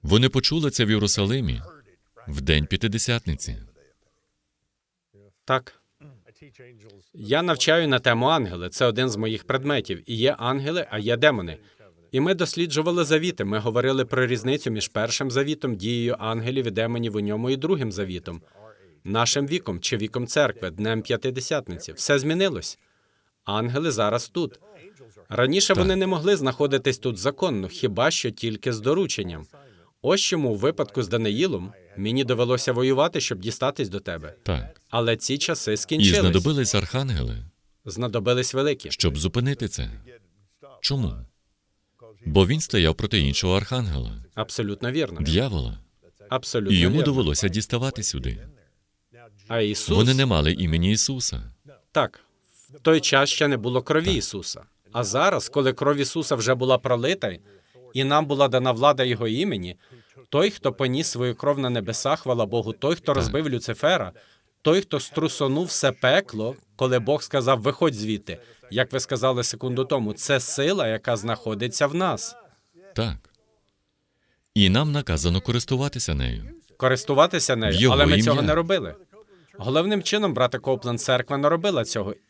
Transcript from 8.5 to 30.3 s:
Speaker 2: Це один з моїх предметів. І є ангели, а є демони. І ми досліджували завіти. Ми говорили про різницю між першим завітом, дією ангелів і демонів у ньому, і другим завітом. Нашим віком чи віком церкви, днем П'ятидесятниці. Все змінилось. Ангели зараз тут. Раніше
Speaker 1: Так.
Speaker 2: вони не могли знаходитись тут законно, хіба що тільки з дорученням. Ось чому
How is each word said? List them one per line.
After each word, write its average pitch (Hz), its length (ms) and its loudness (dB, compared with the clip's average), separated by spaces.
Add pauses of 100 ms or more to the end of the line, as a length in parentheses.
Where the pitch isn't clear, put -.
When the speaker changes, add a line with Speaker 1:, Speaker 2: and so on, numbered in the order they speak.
Speaker 2:
Це 127 160 0
один 123 240 2
з 107 60 -4
моїх 110 280 -4
предметів. 131 680 -4
І 117 40 -4
є 123 240 2
ангели, 139 500 -2
а 107 100 -6
є 113 180 0
демони. 110 400 2 (540)
І 131 80 0
ми 170 140 2
досліджували 170 680 0
завіти. 156 420 0
Ми 104 140 -2
говорили 123 460 0
про 127 220 0
різницю 123 440 -2
між 107 160 -4
першим 117 440 -4
завітом, 139 440 -2
дією 117 440 -2
ангелів 117 480 -4
і 110 40 -4
демонів 117 440 -2
у 107 40 0
ньому, 107 300 -2
і 135 80 0
другим 139 340 -2
завітом. 90 500 -8 (640)
Нашим 113 440 0
віком 117 320 -4
чи - 180 -4
віком 120 300 -4
церкви, 120 440 0
днем 107 300 -2
П'ятидесятниці. 123 920 -6
Все - 260 2
змінилось. 160 600 -2 (680)
Ангели 120 460 -2
зараз 110 380 0
тут. - 300 -6 (680)
Раніше 131 380 2
Speaker 1:
Так. 196 100 4
Speaker 2:
вони 185 180 4
не 190 120 0
могли 185 280 2
знаходитись 135 600 0
тут 117 200 -4
законно, 113 500 -2
хіба 120 440 0
що 123 200 -2
тільки 117 420 -4
з 110 60 -6
дорученням. 107 680 -2 (560)
Ось 185 200 2
чому 151 280 0